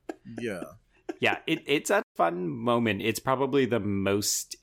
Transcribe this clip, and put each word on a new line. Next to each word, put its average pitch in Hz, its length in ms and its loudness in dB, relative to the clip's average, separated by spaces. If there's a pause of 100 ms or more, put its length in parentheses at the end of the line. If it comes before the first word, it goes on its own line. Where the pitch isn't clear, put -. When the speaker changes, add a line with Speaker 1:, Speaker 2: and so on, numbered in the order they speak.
(400)
Speaker 1:
Yeah. 104 220 -4 (600)
Speaker 2:
Yeah, 107 160 2 (100)
it, 165 180 -2
it's 143 240 0
a 208 140 2 (120)
fun 175 340 0
moment. 117 520 2
It's 110 180 0
probably 131 460 2
the 110 140 0
most 98 840 0